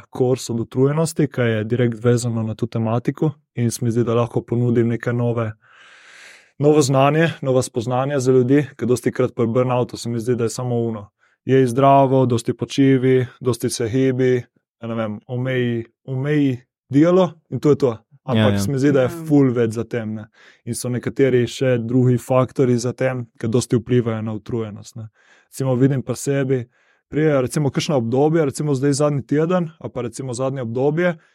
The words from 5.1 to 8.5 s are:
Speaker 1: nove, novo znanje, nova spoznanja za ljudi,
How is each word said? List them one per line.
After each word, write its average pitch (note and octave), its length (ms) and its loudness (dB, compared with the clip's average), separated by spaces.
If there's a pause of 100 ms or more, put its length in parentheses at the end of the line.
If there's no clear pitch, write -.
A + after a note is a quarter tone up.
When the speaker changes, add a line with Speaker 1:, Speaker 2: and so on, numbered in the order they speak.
Speaker 1:
nove, A#2+ 380 -2 (1080)
novo D3+ 240 4
znanje, C#3+ 480 4 (100)
nova C3 240 0
spoznanja B2+ 580 -2
za B2+ 120 2
ljudi, C3 400 4